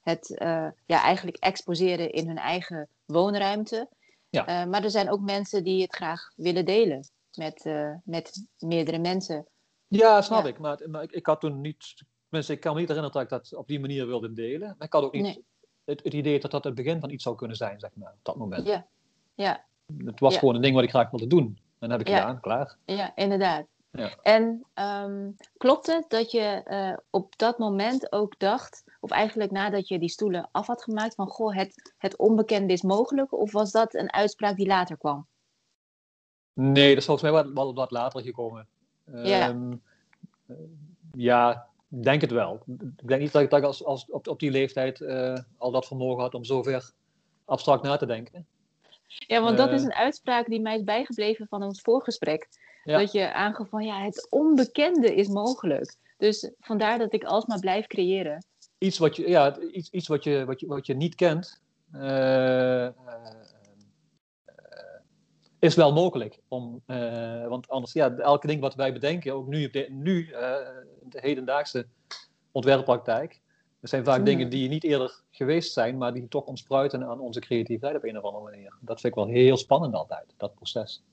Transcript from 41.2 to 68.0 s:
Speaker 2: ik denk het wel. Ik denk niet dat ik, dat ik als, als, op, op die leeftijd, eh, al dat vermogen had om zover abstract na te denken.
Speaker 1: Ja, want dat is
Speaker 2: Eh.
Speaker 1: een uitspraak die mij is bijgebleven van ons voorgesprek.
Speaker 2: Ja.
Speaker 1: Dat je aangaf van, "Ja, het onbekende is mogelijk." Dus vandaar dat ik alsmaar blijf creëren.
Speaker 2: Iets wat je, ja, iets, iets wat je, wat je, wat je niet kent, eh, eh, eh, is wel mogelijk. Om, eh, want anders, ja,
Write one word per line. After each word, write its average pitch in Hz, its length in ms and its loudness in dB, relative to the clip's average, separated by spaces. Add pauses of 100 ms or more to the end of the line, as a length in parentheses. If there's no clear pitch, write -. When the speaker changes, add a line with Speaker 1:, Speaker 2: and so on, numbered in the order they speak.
Speaker 2:
ik 123 120 -10
denk 139 180 4
het 120 100 0
wel. 110 320 -2 (340)
Ik 123 120 -16
denk 135 120 2
niet 147 120 -4
dat 147 100 6
ik, 131 80 4
dat 147 80 6
ik 135 60 2
als, 139 200 -4
als, - 260 -6
op, 135 180 -10
op 151 120 -6
die 147 100 -2
leeftijd, 131 500 -2
eh, 131 380 -4 (200)
al 123 120 -2
dat 127 160 -2
vermogen 127 360 -4
had 123 120 -4
om 120 100 -10
zover 127 460 -2 (540)
abstract 135 380 2
na 143 140 0
te 147 100 -2
denken. 120 400 -8 (800)
Speaker 1:
Ja, 233 140 4
want 226 160 4
dat 254 160 6
is 277 80 4
Speaker 2:
Eh. 269 40 0
Speaker 1:
een 262 100 -4
uitspraak 240 520 0
die 226 140 -2
mij 220 160 -2
is 214 80 -2
bijgebleven 214 640 -2
van 202 140 -6
ons 196 180 -8
voorgesprek. 226 680 0 (360)
Speaker 2:
Ja. 151 140 4
Speaker 1:
Dat 208 140 2
je 196 200 0
aangaf 208 360 -2
van, 214 160 -6
"Ja, 208 180 -6
het - 280 -8
onbekende 294 840 4
is 202 140 4
mogelijk." 202 680 -2 (220)
Dus 214 340 0 (100)
vandaar 220 380 0
dat 226 140 -2
ik 220 120 -2
alsmaar 220 340 0
blijf 190 280 -2
creëren. 180 580 -2 (340)
Speaker 2:
Iets 190 200 0
wat 156 180 2
je, 170 120 -2
ja, 143 300 6
iets, - 320 -10
iets 180 180 -6
wat 147 160 0
je, 139 200 0
wat 127 160 -6
je, 180 60 -8
wat 143 200 -8
je 139 80 -2
niet 156 200 -2
kent, 175 460 0 (320)
eh, 131 960 2
eh, 123 60 -8 (1500)
eh, - 560 -20 (580)
is 165 160 6
wel 151 180 8
mogelijk. 147 460 0 (100)
Om, 120 380 -8
eh, 117 600 -6
want 123 220 -6
anders, 127 240 -6
ja, 147 240 4